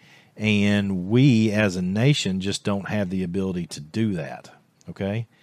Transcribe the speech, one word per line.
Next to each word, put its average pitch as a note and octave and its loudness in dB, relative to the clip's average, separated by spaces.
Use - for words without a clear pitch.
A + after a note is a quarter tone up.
and G2+ 2
we A2+ 6
as G2+ 0
a F2+ -4
nation G2 0
just G2 -4
don't G2+ -4
have G2+ -2
the F#2+ -2
ability F2+ -4
to - -14
do G#2 -2
that, - -10
okay? G#2 -6